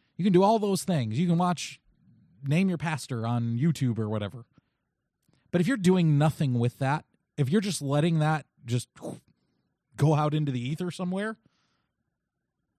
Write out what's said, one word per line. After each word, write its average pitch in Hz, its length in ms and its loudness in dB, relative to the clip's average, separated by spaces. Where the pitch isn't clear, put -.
You 165 80 -6
can 208 80 4
do 180 120 8
all 220 160 4
those 202 240 -2
things. 123 340 -2
You 180 80 2
can 170 120 2
watch 180 420 -4
Name 170 240 2
Your 175 100 -2
Pastor 135 480 -6
on 117 320 0
YouTube 127 400 0
or 107 100 -2
whatever. 107 360 -6
But 175 100 2
if 165 60 2
you're 262 100 0
doing 175 420 4
nothing 147 420 0
with 120 180 -2
that, 139 260 -2
if 135 140 0
you're 208 100 4
just 185 220 -4
letting 147 380 0
that 151 260 -2
just 117 220 -2
go 147 180 4
out 151 200 0
into 147 180 0
the 123 80 -4
ether 160 320 -6
somewhere, 196 440 -6